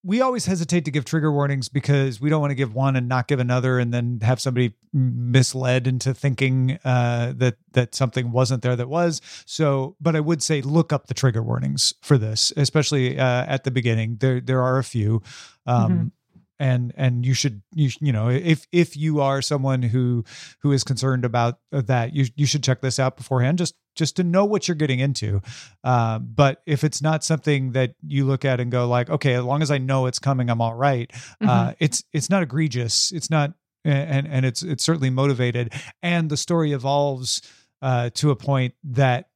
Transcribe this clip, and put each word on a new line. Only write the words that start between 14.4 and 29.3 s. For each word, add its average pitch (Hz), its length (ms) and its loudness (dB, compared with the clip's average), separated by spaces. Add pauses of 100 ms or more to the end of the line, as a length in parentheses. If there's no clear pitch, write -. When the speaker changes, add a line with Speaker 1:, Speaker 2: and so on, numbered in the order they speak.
Speaker 1:
there 127 220 0
are 131 160 2
a 123 60 0
few. 110 380 0 (440)
Um, 120 240 4
Speaker 2:
Mm-hmm. 110 160 0 (520)
Speaker 1:
and, 123 380 0
and 123 300 0
you 135 80 2
should, 113 280 -2 (120)
you 147 160 2
sh-, - 100 -12
you 147 120 0
know, 110 160 0
if, 151 440 0
if 175 240 2
you 151 240 0
are 135 220 2
someone 135 400 0
who, 123 420 0 (360)
who 147 120 2
is 131 120 2
concerned 127 400 0
about 120 340 0 (140)
that, 127 420 0
you, 139 120 2 (100)
you 147 100 2
should 135 180 0
check - 160 0
this 131 180 -2
out 131 180 0
beforehand, 127 420 0
just, 175 160 -2 (220)
just 156 200 -2
to 180 80 0
know 180 200 4
what 208 240 0
you're 175 60 0
getting 139 260 0
into. 107 400 0 (440)
Uh, 117 340 0
but 127 480 0
if 151 180 0
it's - 180 -2
not 156 220 0
something 131 480 0
that 127 220 0 (120)
you 139 180 0
look 135 200 0
at 127 160 2
and 123 100 -2
go 123 180 0
like, 123 220 0
"Okay, 139 240 2